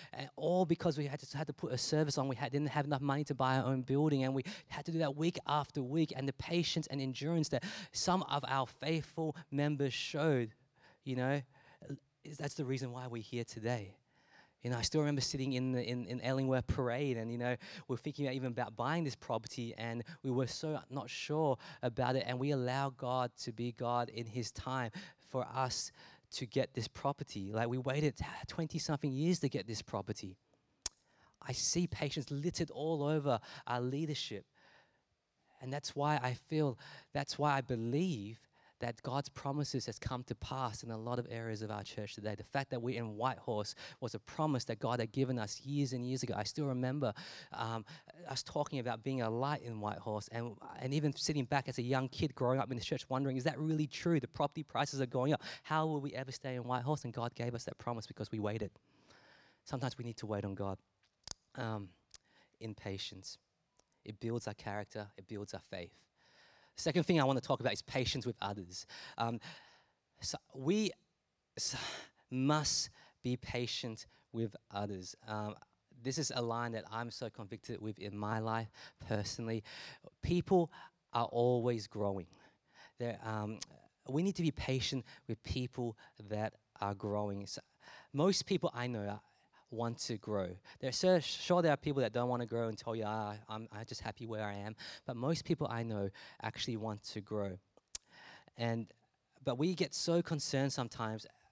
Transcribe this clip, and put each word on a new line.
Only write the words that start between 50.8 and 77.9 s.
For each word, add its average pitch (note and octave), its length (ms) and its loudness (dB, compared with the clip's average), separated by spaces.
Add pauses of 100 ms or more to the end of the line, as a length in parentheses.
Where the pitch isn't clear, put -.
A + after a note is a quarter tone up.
and C3 120 0
even D3 220 4
sitting D3 300 0
back C#3 240 2
as - 80 -6
a B2+ 40 0
young B2+ 280 2
kid - 260 0
growing C3 240 4
up A#2+ 120 -2
in B2 60 -2
the A2 60 -6
church - 240 -2
wondering, C3 300 0
"Is B2+ 80 0
that D#3 120 0
really D#3 300 2
true? E3+ 320 2
The - 80 -2
property D3 360 0
prices C3+ 360 0
are C3+ 60 2
going C3 260 4
up. - 120 4 (180)
How D#3 240 2
will D3+ 160 0
we C#3 120 -4
ever C3 200 -4
stay B2+ 220 -6
in B2 80 -2
Whitehorse?" B2+ 420 2
And A#2+ 80 -4
God A#2 220 -2
gave A#2+ 200 -2
us A#2 80 -6
that - 140 -6
promise A#2 280 -6
because - 280 -6
we A2 60 -2
waited. G#2 320 0 (920)
Sometimes B2+ 340 -2
we B2 60 -8
need A#2 140 -6
to - 80 -8
wait G#2 180 0
on G2 120 -2
God, G2 220 -2 (800)
um, A2 320 -2 (720)
in A2 160 -6
patience. G2 640 -8 (640)
It G#2+ 160 -10
builds A#2 300 -2
our G2+ 60 -4
character. G#2 520 -6 (100)
It G2 120 -16
builds G#2 240 -8
our F#2+ 80 -8 (100)
faith. F2 220 -8 (800)
Second D#3+ 280 2
thing E3 180 6
I - 20 8
want C3+ 160 6
to - 80 -4
talk C3+ 120 4
about A#2+ 120 2
is - 120 -4
patience B2+ 420 0
with A#2+ 160 0
others. G2 460 -6 (320)
Um, A#2 200 0 (840)
so - 180 -4 (160)
we F3 340 2 (680)
s-, - 200 -2 (560)
must C#3 580 2 (320)
be B2 160 0
patient A#2+ 680 -4 (240)
with A2+ 240 -2 (160)
others. G2+ 440 -6 (120)
Um, G#2+ 260 -4 (480)
this B2+ 160 -2
is D3+ 180 -2
a B2+ 60 0
line A#2 300 0
that A2 200 -4
I'm A#2 200 -4
so A#2 180 -6
convicted A2 500 -10
with G#2+ 200 -6